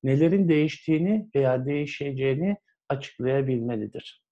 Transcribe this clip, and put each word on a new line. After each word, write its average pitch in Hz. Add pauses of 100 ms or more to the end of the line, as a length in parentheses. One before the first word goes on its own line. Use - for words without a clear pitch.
nelerin 165
değiştiğini 160
veya 131
değişeceğini 143 (320)
açıklayabilmelidir. 127